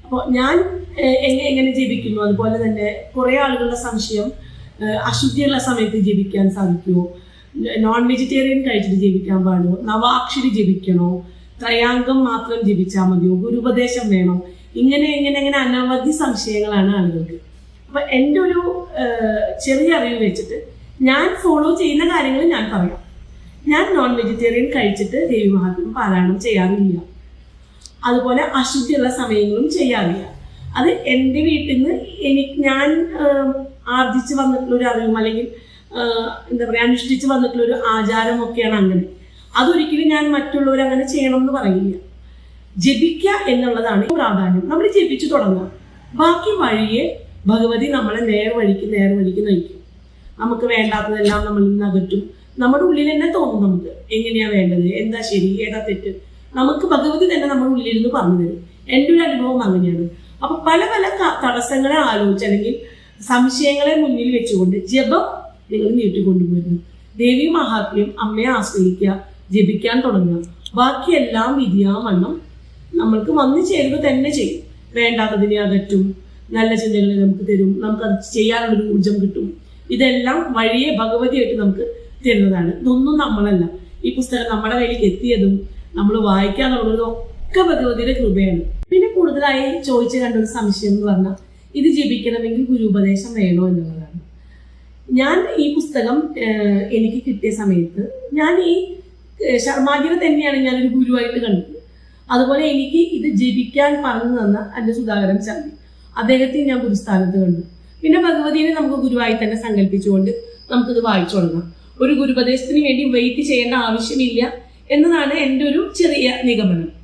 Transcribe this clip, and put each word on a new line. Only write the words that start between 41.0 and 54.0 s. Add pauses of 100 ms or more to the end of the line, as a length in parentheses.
ചെയ്യണം
എന്ന്
പറയില്ല. (840)
ജപിക്കുക (160)
എന്നുള്ളതാണ്
പ്രാധാന്യം.
നമ്മൾ
ജപിച്ചു
തുടങ്ങുക. (440)
ബാക്കി (100)
വഴിയെ (280)
ഭഗവതി
നമ്മളെ
നേർവഴിക്ക്,
നേർവഴിക്ക്
നയിക്കും. (640)
നമുക്ക്
വേണ്ടാത്തതെല്ലാം
നമ്മളിൽ
നിന്ന്
അകറ്റും. (300)
നമ്മുടെ
ഉള്ളിൽ
തന്നെ
തോന്നും
നമുക്ക്